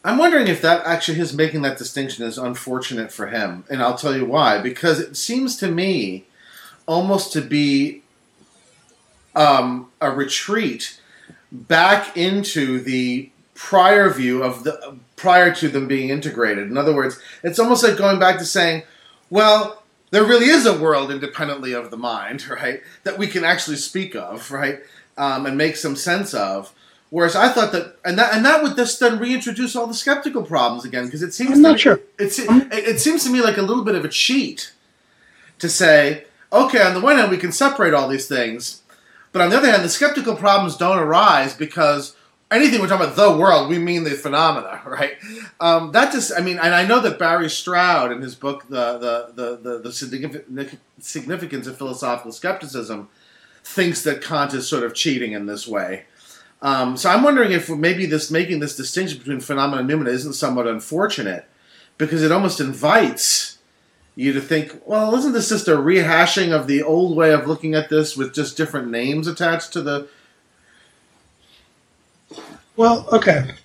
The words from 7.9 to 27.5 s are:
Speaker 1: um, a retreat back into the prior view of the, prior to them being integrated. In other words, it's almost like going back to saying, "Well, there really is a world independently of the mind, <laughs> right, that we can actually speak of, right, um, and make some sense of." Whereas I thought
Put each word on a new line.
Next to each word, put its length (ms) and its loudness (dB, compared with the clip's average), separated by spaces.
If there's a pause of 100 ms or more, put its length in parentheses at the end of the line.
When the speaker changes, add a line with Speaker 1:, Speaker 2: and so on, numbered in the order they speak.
Speaker 1:
um, 540 2 (120)
a 80 0
retreat 920 -4 (520)
back 680 2
into 640 -2
the 480 -4 (240)
prior 560 6
view 340 0
of 200 -4
the, 320 -8 (200)
prior 380 6
to 160 -2
them 180 -2
being 220 -2
integrated. 580 -2
In 100 -4
other 180 2
words, 240 -2 (240)
it's 160 -4
almost 240 4
like 140 4
going 220 2
back 200 4
to 60 -6
saying, 360 0 (480)
"Well, 540 4 (260)
there 140 4
really 240 6
is 180 6
a 120 4
world 340 0
independently 640 -8
of 180 -8
the 60 -14
mind, 500 -8
<laughs> 20 -16
right, 320 -8 (220)
that 160 -8
we 80 -2
can 160 -4
actually 340 0
speak 380 -8
of, 360 -12
right, 280 -6 (360)
um, 300 -4
and 100 -4
make 200 0
some 200 -6
sense 380 -4
of." 400 -6 (380)
Whereas 240 0
I 140 6
thought 240 0